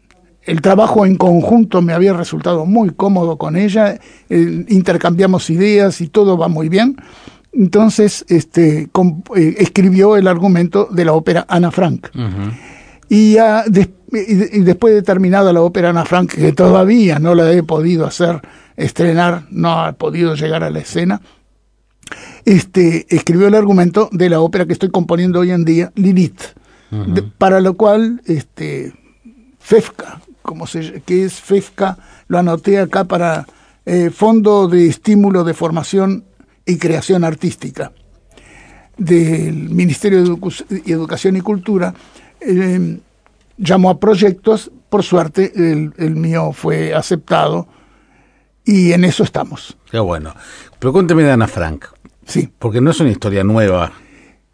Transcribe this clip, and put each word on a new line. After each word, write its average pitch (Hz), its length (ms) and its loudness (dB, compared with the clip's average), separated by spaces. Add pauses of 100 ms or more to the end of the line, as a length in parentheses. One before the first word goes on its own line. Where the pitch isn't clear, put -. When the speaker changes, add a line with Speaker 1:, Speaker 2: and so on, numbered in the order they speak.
(440)
Speaker 1:
el 165 180 -4
trabajo 208 440 2
en 190 100 4
conjunto 180 680 2
me 170 100 0
había 185 200 2
resultado 165 520 -4
muy 208 260 0
cómodo 175 460 -2
con 156 180 -6
ella, 202 440 0 (300)
eh, 170 400 0
intercambiamos 185 800 0
ideas 196 500 2
y 170 60 -6
todo 196 320 2
va 160 80 -2
muy 160 220 -4
bien. 226 260 0 (560)
Entonces, 208 800 2
este, 156 640 2
comp-, 180 460 -2
eh, 160 220 2
escribió 196 580 4
el 190 100 2
argumento 180 640 2
de 180 140 -2
la 160 80 2
ópera 160 340 0
Ana 175 240 0
Frank. 165 440 -2
Speaker 2:
Ujú. 101 360 -6 (580)
Speaker 1:
Y, 214 280 6
ah, 220 300 2
des-, 196 220 2 (220)
y, 208 460 -2
y 208 40 4
después 180 340 4
de 208 80 0
terminada 190 500 2
la 170 80 2
ópera 175 300 0
Ana 170 140 -2
Frank, 180 280 0
que 156 180 2
todavía 185 680 4
no 170 160 2
la 165 160 4
he 175 100 4
podido 160 460 -2
hacer 170 340 -4 (340)
estrenar, 170 760 -2
no 165 180 -2 (120)
ha 160 120 -4
podido 160 400 -4
llegar 156 300 -4
a 151 80 -6
la 156 80 -6
escena, 175 420 -4 (1200)
este, 170 600 2 (100)
escribió 175 320 0
el 202 80 2
argumento 202 560 2
de 180 180 0
la 160 120 2
ópera 175 240 -2
que 170 80 -4
estoy 185 160 -4
componiendo 175 500 -2
hoy 180 120 0
en 175 120 0
día, 165 320 0
Lilith, 185 460 0 (500)
Speaker 2:
Ujú. 104 220 -6
Speaker 1:
de, 95 100 0
para 190 380 0
lo 185 140 0
cual, 220 500 0
este, - 680 -8 (640)
fefca, - 640 -2 (200)
como 160 260 -12
se, 160 380 -12
¿qué 185 180 0
es 185 160 -6
fefca? 196 580 -2 (300)
Lo 175 120 -2
anoté 180 400 0
acá 190 260 -2
para, 170 400 -4 (400)
eh, 175 240 0
Fondo 208 580 2
de 170 200 4
Estímulo 196 560 2
de 165 100 -2
Formación 170 720 -4 (400)
y 180 120 -2
Creación 170 460 -2
Artística 156 680 -6 (1080)
del 160 720 -2
Ministerio 180 540 0
de 180 60 2
Educu-, 175 360 -8 (200)
Educación 165 520 -4
y 185 40 -4
Cultura, 185 520 -4 (480)
eh, 180 580 -2 (580)
llamó 185 320 2
a 185 100 -2
proyectos, 208 720 0 (180)
por 196 140 -2
suerte 180 520 -2
el, 156 420 -2
el 160 180 -4
mío 160 360 -4
fue 160 420 -6
aceptado 160 720 -4 (960)
y 185 280 2
en 175 140 2
eso - 180 0
estamos. - 540 -8 (120)
Speaker 2:
Qué 117 100 -4
bueno. 82 340 -6 (460)
Pero 131 140 -2
cuénteme 165 300 2
de 143 80 4
Ana 113 160 2
Frank. 80 380 -8 (400)
Speaker 1:
Sí. - 240 -4 (100)
Speaker 2:
Porque 113 200 -4
no 143 120 4
es 160 80 -4
una 151 100 2
historia 98 340 -2
nueva. 98 480 0 (640)